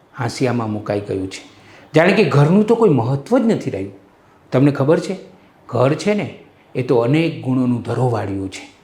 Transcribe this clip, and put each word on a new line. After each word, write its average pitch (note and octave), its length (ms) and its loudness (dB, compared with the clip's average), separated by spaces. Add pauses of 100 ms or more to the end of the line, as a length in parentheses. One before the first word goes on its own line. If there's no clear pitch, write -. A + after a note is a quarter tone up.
(180)
હાંસિયામાં A#2 540 -4
મુકાઈ G#2 280 -4
ગયું G2 300 -6
છે. - 220 -16 (440)
જાણે F3 180 6
કે G#3 100 4
ઘરનું D#3 440 4
તો A#3 80 4
કોઈ A3+ 140 4
મહત્ત્વ C#3 500 0
જ - 20 0
નથી F#3+ 280 0
રહ્યું. F#2+ 220 -8 (600)
તમને C#3+ 200 4
ખબર C#3+ 280 2
છે, C#3 160 -6 (540)
ઘર B2 240 2
છે G#3 200 -2
ને, E3 260 -6 (360)
એ B2+ 80 -4
તો B2+ 120 0
અનેક C3 460 0
ગુણોનું B2 400 -2
ધરોવાળિયું G#2 680 -4
છે. - 160 -16 (180)